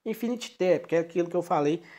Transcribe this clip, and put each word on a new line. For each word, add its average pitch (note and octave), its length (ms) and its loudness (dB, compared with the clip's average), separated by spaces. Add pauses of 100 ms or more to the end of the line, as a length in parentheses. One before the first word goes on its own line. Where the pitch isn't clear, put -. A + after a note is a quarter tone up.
Infinity A3+ 540 -6
Tap, F3+ 280 2
que D#3 100 0
é - 20 4
aquilo E3+ 320 -2
que F3+ 60 -2
eu F3 60 0
falei, D#3+ 400 0 (160)